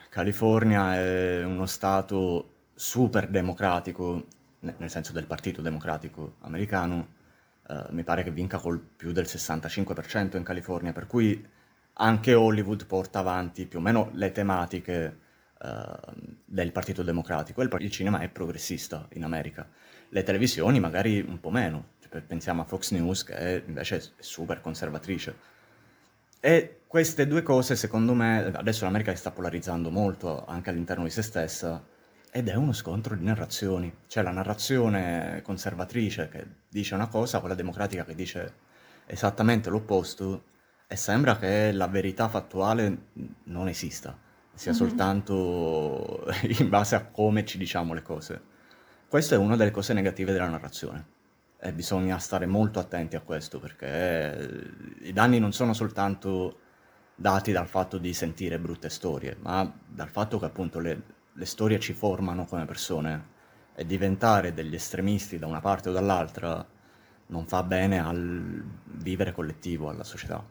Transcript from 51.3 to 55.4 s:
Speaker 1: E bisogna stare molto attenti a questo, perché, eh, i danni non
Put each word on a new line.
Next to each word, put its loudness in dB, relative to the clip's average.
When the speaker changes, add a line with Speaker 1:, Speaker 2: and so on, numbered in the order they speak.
Speaker 1:
E -4
bisogna 0
stare -2
molto 2
attenti -4
a -6
questo, -8
perché, -12
eh, -12
i -8
danni 8
non 4